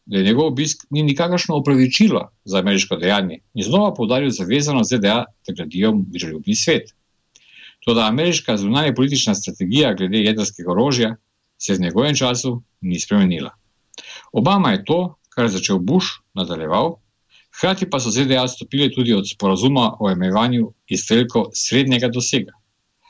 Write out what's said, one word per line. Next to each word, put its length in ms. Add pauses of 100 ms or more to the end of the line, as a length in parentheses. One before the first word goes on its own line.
da 140
je 20
njegov 300
obisk 360
ni 140
nikakršno 560
opravičilo 640 (260)
za 160
ameriško 320
dejanje 460 (180)
in 60
znova 260
poudaril 400
zavezanost 640
Z 100
D 80
A, 140 (220)
da 60
gradijo 440
miroljubni 580
svet. 380 (920)
Toda 240
ameriška 500
zunanjepolitična 800
strategija 640
glede 240
jedrskega 480
orožja 460 (420)
se 160
v 60
njegovem 340
času 460 (200)
ni 180
spremenila. 520 (800)
Obama 400
je 140
to, 320 (120)
kar 200
je 80
začel 260
Bush, 380 (120)
nadaljeval, 640 (600)
hkrati 320
pa 100
so 80
Z 240
D 80
A 80
odstopile 400
tudi 260
od 140
sporazuma 720
o 80
omejevanju 640 (160)
izstrelkov 640
srednjega 560
dosega. 480 (540)